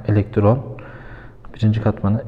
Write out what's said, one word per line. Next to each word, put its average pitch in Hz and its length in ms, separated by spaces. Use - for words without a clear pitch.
elektron, 104 520
birinci 110 260
katmana, 107 460